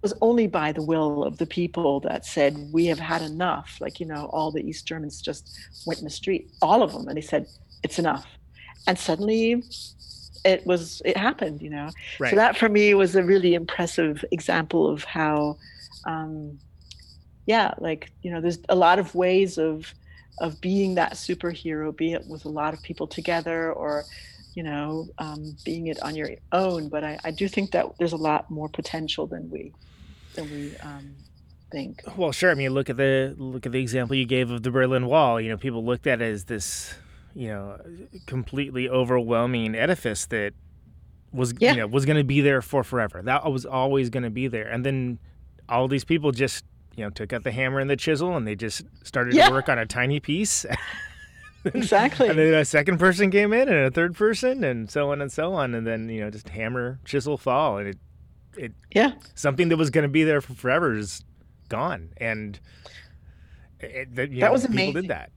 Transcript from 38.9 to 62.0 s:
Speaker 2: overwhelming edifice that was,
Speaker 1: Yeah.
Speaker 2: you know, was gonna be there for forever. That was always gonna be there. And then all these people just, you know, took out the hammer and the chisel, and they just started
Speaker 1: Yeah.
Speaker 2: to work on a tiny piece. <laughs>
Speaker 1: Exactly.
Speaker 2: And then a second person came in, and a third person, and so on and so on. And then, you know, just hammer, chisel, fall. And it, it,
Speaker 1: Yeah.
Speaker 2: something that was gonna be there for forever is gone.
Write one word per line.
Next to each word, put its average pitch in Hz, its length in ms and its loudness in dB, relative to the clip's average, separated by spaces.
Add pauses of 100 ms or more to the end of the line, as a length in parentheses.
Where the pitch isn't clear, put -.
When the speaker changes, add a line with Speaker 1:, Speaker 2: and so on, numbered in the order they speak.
Speaker 2:
overwhelming 120 840 2
edifice 123 520 0
that 104 260 -2 (800)
was, 123 260 -2
Speaker 1:
Yeah. 240 140 6
Speaker 2:
you 262 60 2
know, 110 80 0
was 131 180 2
gonna 151 200 4
be 135 180 2
there 139 180 4
for 131 240 0
forever. 107 380 -2
That 143 280 0
was 131 140 -4
always 131 460 0
gonna 120 200 -4
be 123 180 -4
there. 110 200 -6
And 120 160 -4
then 127 340 -2 (500)
all 127 200 0
these 135 160 -2
people 151 280 2
just, 123 320 -2 (300)
you 113 100 -8
know, 104 60 -6
took 104 220 -8
out 117 120 -6
the 127 80 -2
hammer 131 280 -2
and 135 80 -2
the 139 80 2
chisel, 160 400 0
and 117 100 -2
they 107 80 -4
just 104 280 -6 (200)
started 123 320 -2
Speaker 1:
Yeah. 330 140 10
Speaker 2:
to - 60 4
work 135 160 0
on 123 80 2
a 113 80 -2
tiny 131 340 0
piece. 185 500 -2
<laughs> 120 60 -4 (880)
Speaker 1:
Exactly. 226 640 4
Speaker 2:
And 156 100 4
then 156 160 8
a 156 100 6
second 156 340 2
person 185 320 6
came 202 220 4
in, 262 160 4
and 147 180 4
a 131 40 4
third 170 260 2
person, 233 480 2
and 117 260 -2
so 143 220 0
on 143 100 -2
and 135 80 -6
so 185 240 -2
on. 131 200 0
And 113 120 -2
then, 113 220 -2
you 110 120 -6
know, 104 80 -4
just 107 200 -14
hammer, 123 560 -4
chisel, 143 340 -2
fall. 131 400 2
And 101 100 -4
it, 98 100 -8 (600)
it, 123 140 -10 (180)
Speaker 1:
Yeah. 240 220 4 (240)
Speaker 2:
something 147 340 2
that 165 80 4
was 156 100 2
gonna 147 200 2
be 156 160 4
there 151 180 4
for 131 120 -14
forever 131 400 2
is 107 280 -6 (480)
gone. 107 480 -4